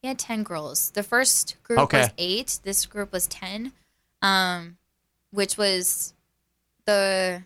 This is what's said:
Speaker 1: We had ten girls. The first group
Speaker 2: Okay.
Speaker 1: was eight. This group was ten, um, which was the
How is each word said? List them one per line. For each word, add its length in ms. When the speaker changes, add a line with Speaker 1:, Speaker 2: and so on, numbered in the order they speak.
Speaker 1:
We 60
had 100
ten 240
girls. 480
The 100
first 600
group 160
Speaker 2:
Okay. 220
Speaker 1:
was 80
eight. 420
This 240
group 260
was 140
ten, 460
um, 560
which 260
was 560
the 600